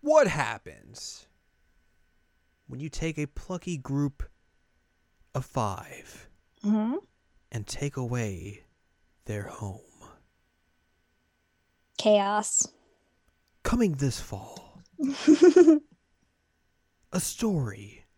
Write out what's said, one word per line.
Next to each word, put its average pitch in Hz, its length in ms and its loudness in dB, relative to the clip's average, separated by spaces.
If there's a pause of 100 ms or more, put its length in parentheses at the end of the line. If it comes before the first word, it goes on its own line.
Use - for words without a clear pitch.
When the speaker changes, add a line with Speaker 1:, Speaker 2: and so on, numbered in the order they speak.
Speaker 1:
What 302 180 8
happens 110 1000 -8 (1400)
when 127 120 -14
you 156 80 -10
take 160 300 -6
a 147 100 -4
plucky 180 480 -10
group 139 480 -4 (1120)
of 131 80 -4
five - 880 -8 (340)
Speaker 2:
Mm-hmm. 214 320 0 (560)
Speaker 1:
and 110 160 -8
take - 300 -8
away 104 640 -8 (640)
their 104 220 -8
home? 98 340 -12 (2250)
Speaker 2:
Chaos. 208 680 2 (960)
Speaker 1:
Coming 226 320 0
this 135 220 -2
fall, - 640 -16 (160)
Speaker 2:
<laughs> 311 60 -6 (2000)
Speaker 1:
a 180 80 -2
story 131 840 -4 (120)